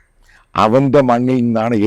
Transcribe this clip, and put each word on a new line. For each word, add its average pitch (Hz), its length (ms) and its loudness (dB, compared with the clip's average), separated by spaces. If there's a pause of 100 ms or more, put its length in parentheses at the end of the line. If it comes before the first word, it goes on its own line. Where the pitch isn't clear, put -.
(540)
അവൻ്റെ 127 460 2 (100)
മണ്ണിൽ 123 340 0
നിന്നാണ് 117 300 -2 (120)